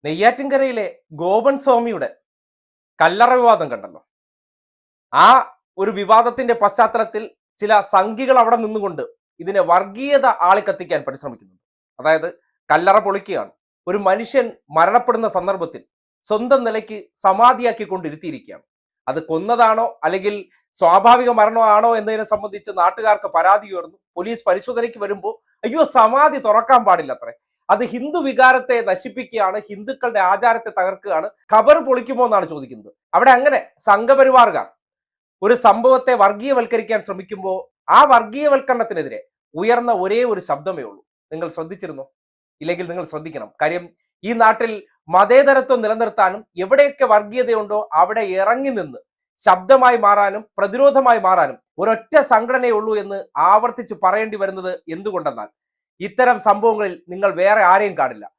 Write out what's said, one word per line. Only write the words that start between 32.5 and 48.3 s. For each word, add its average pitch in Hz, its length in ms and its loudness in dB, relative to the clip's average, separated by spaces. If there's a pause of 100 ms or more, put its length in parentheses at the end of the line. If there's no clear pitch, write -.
ചോദിക്കുന്നത്. 127 380 -16 (260)
അവിടെ 247 200 6
അങ്ങനെ 269 240 0 (260)
സംഘപരിവാറുകാർ 233 800 4 (800)
ഒരു 233 100 4 (100)
സംഭവത്തെ 247 560 4
വർഗീയവൽക്കരിക്കാൻ 226 840 0
ശ്രമിക്കുമ്പോ, 190 480 -10 (420)
ആ - 20 10 (140)
വർഗീയവൽക്കരണത്തിനെതിരെ 226 1080 -2 (420)
ഉയർന്ന 240 300 0 (120)
ഒരേ 214 160 -2 (140)
ഒരു 180 160 -10
ശബ്ദമേ 151 400 -6
ഉള്ളൂ. 101 120 -20 (300)
നിങ്ങൾ 165 240 -10
ശ്രദ്ധിച്ചിരുന്നോ? 165 500 -14 (560)
ഇല്ലെങ്കിൽ 170 300 -6
നിങ്ങൾ 175 120 -10 (100)
ശ്രദ്ധിക്കണം. 156 360 -14 (120)
കാര്യം, 175 220 -4 (400)
ഈ 214 60 -8 (120)
നാട്ടിൽ 226 280 0 (460)
മതേതരത്വം 254 680 4
നിലനിർത്താനും 214 560 -2 (240)
എവിടെയൊക്കെ 277 400 2 (100)
വർഗീയതയുണ്ടോ 214 680 -2 (220)
അവിടെ 214 220 0 (160)